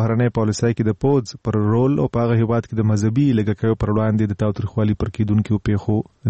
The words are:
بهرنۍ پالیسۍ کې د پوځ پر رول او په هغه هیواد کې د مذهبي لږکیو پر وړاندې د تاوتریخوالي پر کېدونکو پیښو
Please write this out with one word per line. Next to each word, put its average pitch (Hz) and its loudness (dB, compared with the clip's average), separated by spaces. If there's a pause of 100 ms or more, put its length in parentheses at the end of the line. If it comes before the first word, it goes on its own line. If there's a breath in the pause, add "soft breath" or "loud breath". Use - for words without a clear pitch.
بهرنۍ 113 0
پالیسۍ 110 0
کې 120 -2
د 104 -4
پوځ 139 2 (240)
پر 107 0 (120)
رول 131 2
او 131 -2
په 117 0
هغه 117 2
هیواد 113 0
کې 113 -4
د 107 2
مذهبي 110 2 (140)
لږکیو 107 0
پر 104 0
وړاندې 110 0
د 101 -4
تاوتریخوالي 107 -2
پر 107 -6
کېدونکو 104 0
پیښو 104 0 (320)